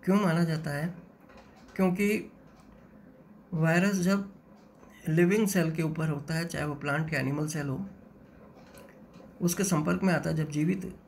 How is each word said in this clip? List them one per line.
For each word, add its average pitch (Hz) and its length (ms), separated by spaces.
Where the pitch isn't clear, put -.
क्यों 185 120
माना 175 280
जाता 160 260
है? 143 160
क्योंकि 196 540
वायरस 175 440
जब 196 340
लिविंग 175 400
सेल 170 240
के 165 100
ऊपर 160 260
होता 143 260
है, 160 100
चाहे 151 200
वो 147 100
प्लांट 147 380
या 143 80
एनिमल 143 280
सेल 147 200
हो, 147 180
उसके 175 240
संपर्क 175 380
में 190 120
आता 156 160
है 160 60
जब 151 140
जीवित 165 420